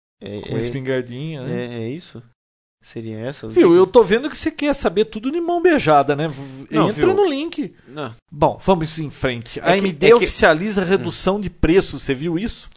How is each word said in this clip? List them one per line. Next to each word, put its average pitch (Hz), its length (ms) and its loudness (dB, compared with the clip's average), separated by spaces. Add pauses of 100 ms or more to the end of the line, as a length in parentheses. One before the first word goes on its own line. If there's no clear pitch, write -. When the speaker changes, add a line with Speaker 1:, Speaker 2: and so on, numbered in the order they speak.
(220)
Speaker 1:
É, 101 180 -12
Speaker 2:
Com - 160 -8
Speaker 1:
é, - 40 -2
Speaker 2:
espingardinha, 131 840 -6
né? 123 240 -6
Speaker 1:
é, 120 160 -10
é 113 80 -6
isso? 135 320 -14 (640)
Seria 113 340 -12
essa? 117 300 -10
Speaker 2:
Viu, 175 260 6
eu 185 100 8
tô 185 200 6
vendo 233 260 0
que - 60 -10
você - 120 -2
quer 294 240 -2
saber 214 340 0
tudo 220 260 -8
de 339 80 -2
mão 339 200 -2
beijada, 151 540 4
né? 156 140 -2
V-, 135 420 -14
Speaker 1:
Não, 180 180 2
Speaker 2:
entra 214 180 0
Speaker 1:
viu? 381 100 2
Speaker 2:
no 403 120 4
link. 285 460 -6 (140)
Speaker 1:
Não. 127 260 -10 (160)
Speaker 2:
Bom, 147 300 0
vamos 160 400 0
em 147 100 -6
frente. 120 480 -6
Speaker 1:
É - 40 -12
que, 160 80 -2
Speaker 2:
A 185 80 4
M 196 140 0
D 151 140 0
Speaker 1:
é - 40 8
que 233 40 10
Speaker 2:
oficializa 190 680 2
a - 20 0
redução 190 520 0
Speaker 1:
Hum. 214 40 -6
Speaker 2:
de 185 100 -6
preço, 160 480 2
você 139 160 -4
viu 160 240 -4
isso? - 380 -10